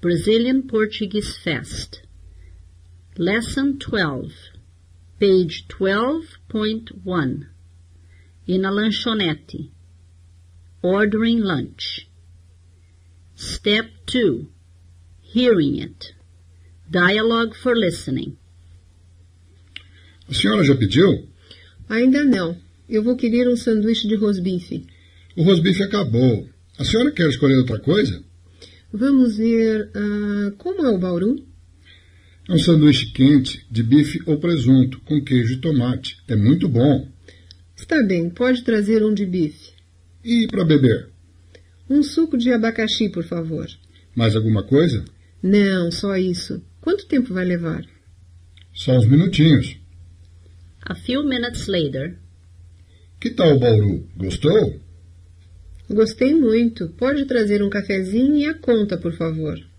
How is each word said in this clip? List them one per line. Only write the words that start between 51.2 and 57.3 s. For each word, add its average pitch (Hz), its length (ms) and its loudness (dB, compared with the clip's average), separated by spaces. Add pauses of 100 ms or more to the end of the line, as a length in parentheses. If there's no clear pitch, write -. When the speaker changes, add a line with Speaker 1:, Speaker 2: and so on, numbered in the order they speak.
Speaker 1:
minutes 247 400 -4
later. 160 500 -4 (1000)
Speaker 2:
Que 139 120 -4
tal 156 260 4
o - 20 4
bauru? 104 560 2
Gostou? 147 680 0 (1080)
Speaker 3:
Gostei 220 440 2
muito. 226 540 2
Pode 277 360 -2
trazer 208 380 0